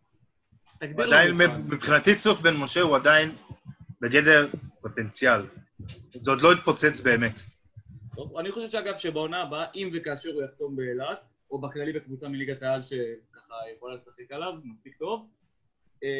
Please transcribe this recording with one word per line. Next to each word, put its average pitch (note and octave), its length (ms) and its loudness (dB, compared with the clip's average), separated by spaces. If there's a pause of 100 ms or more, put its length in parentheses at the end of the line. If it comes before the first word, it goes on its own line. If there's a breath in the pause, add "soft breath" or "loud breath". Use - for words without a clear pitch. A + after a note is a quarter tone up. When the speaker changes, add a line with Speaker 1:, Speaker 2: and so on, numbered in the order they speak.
(800)
Speaker 1:
תגדיר D3+ 160 -10
Speaker 2:
הוא - 80 -2
עדיין, D#3+ 260 6
Speaker 1:
לו E3+ 40 -2 (140)
מוכן. D3+ 260 -8
Speaker 2:
מבחינתי D3+ 420 4
צוף G#3 240 2
בן D#3+ 160 4
משה C#3+ 240 -2
הוא D#3 160 4
עדיין D#3 400 4 (640)
בגדר D3 460 6 (340)
פוטנציאל. A2 640 0 (760)
זה C3+ 100 -2
עוד C#3 120 0
לא E3+ 100 10
התפוצץ D3+ 480 0
באמת. A#2 400 2 (720)
Speaker 1:
טוב, C#3+ 220 -14
אני E3+ 160 -6
חושב A3+ 180 -8
שאגב G3+ 280 -6
שבעונה D#3 440 -6
הבאה, D3+ 320 -8
אם F#3+ 200 -6
וכאשר D#3+ 400 -8
הוא D3 80 -4
יחתום C#3 340 -10
באילת, C3 540 -8 (200)
או C#3 100 -8
בכללי C#3+ 320 -8
בקבוצה C#3+ 360 -12
מליגת C#3 340 -8
העל C3 200 -4
שככה A#2 720 -10 (220)
יכולה B2 180 -16
לשחק B2 380 -20
עליו, E3+ 200 -10 (120)
מספיק B2 340 -20
טוב, G#3+ 300 -8 (760)
אה, C#3 40 -8 (120)